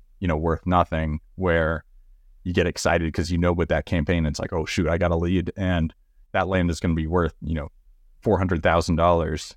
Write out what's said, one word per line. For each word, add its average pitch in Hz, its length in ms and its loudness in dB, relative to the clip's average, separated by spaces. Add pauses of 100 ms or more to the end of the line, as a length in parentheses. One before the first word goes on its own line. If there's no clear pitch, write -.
(200)
you 92 80 -4
know, 78 100 0
worth 80 280 -2
nothing, 80 560 0 (140)
where 82 480 0 (600)
you 90 100 -4
get 87 140 2
excited 82 460 0
'cause 82 160 -2
you 90 80 -2
know 87 140 2
with 85 180 0
that 78 160 0
campaign, 85 400 0
it's 73 140 -4
like, - 140 -6
"Oh, 80 120 -4
shoot, 85 220 0
I 82 100 0
got 87 140 0
a 85 60 0
lead, 87 400 -2
and 87 360 0 (380)
that 92 160 0
land 90 220 0
is 80 100 -4
gonna 85 140 0
be 80 140 -2
worth, 82 340 0
you 80 120 -6
know, 73 160 -6 (520)
four 101 160 2
hundred 87 260 0
thousand 85 320 2
dollars, 82 600 0